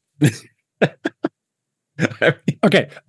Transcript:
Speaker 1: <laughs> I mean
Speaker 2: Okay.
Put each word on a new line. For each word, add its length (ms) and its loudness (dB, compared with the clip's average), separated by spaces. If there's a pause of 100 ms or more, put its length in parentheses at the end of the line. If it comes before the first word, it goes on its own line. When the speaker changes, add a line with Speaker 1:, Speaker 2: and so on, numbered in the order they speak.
Speaker 1:
<laughs> 140 -4 (580)
I 80 2 (1120)
mean 640 -2
Speaker 2:
Okay. 240 2 (200)